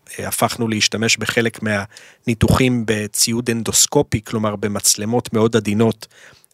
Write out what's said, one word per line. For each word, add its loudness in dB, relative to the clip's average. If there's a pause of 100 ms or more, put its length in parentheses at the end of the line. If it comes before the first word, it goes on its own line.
(180)
אה, -8
הפכנו -2
להשתמש 0
בחלק -2
מהניתוחים 0
בציוד -2
אנדוסקופי, 2
כלומר -2
במצלמות -2
מאוד 4
עדינות 0 (480)